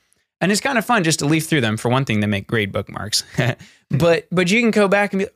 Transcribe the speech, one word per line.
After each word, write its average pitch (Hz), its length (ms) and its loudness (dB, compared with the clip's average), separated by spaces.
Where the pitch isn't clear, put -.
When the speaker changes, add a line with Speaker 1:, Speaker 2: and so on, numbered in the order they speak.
Speaker 1:
And 180 100 0
it's 208 100 0
kind 277 160 0
of 294 80 0
fun 226 200 2
just 160 140 0
to 151 60 -4
leaf 156 220 0
through 151 140 2
them. 110 160 0
For 120 120 -4
one 131 140 2
thing, 110 160 0
they 104 80 0
make 98 200 -2
great 104 240 -2
bookmarks. 101 520 -6
<laughs> 123 160 0
Speaker 2:
Hmm. 135 80 0
Speaker 1:
But, 165 320 2
but 175 180 0
you 214 100 2
can 233 120 2
go 208 160 2
back 202 260 0
and 190 60 -2
be, 190 160 -2